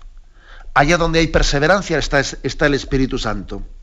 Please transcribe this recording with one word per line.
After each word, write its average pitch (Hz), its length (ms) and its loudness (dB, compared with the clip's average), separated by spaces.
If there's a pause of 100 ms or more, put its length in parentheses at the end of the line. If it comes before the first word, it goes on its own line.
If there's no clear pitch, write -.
(720)
Allá 143 260 4
donde 165 200 0
hay 165 80 4
perseverancia 160 720 2
está, 139 220 0
está 143 460 -2
el 143 80 2
Espíritu 131 440 -2
Santo. 101 440 -6 (200)